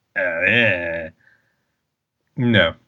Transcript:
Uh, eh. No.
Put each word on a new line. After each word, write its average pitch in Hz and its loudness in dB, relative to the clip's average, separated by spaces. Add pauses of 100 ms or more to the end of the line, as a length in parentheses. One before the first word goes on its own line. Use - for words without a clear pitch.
(160)
Uh, 101 -2
eh. 87 -2 (1300)
No. 107 2 (140)